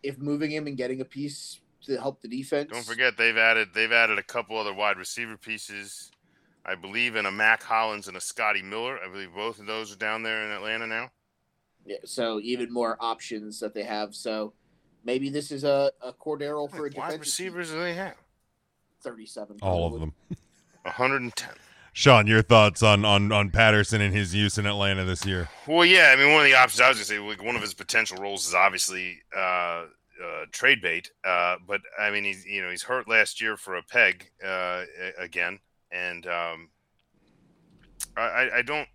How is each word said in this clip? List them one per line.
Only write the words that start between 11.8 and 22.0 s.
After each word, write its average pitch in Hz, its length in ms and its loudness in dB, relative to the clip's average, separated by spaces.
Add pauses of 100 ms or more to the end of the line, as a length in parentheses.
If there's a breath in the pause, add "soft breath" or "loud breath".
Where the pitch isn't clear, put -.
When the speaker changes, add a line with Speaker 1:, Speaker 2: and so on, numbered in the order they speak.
Speaker 1:
Yeah, 101 180 -12
so 113 360 -6
even 120 320 -6
more 117 280 -4
options 113 600 -8
that 107 120 -8
they 104 120 -8
have. 107 300 -8
So 107 380 -8 (520)
maybe 135 260 -4
this 143 200 -8
is 139 140 -8
a, 139 260 2 (120)
a 123 100 -12
Cordero 147 580 -8
for 147 60 -16
Speaker 2:
How 156 60 -8
many 143 140 -8
Speaker 1:
a - 20 -10
Speaker 2:
wide 143 80 -8
Speaker 1:
defensive 160 140 -8
Speaker 2:
receivers 175 480 -8
Speaker 1:
team. 156 100 -8
Speaker 2:
do 170 60 -4
they 170 100 -4
have? 185 200 -10 (880)
Speaker 1:
Thirty-seven, 110 580 -14
Speaker 3:
All 92 260 -2
of 78 60 -4
Speaker 1:
probably. 78 200 -8 (160)
Speaker 3:
them. - 120 -10
<laughs> - 460 -20
Speaker 2:
A 82 40 -8
hundred 131 320 0
and 120 120 -10
ten. - 200 -12 (400 loud breath)
Speaker 3:
Sean, 117 320 8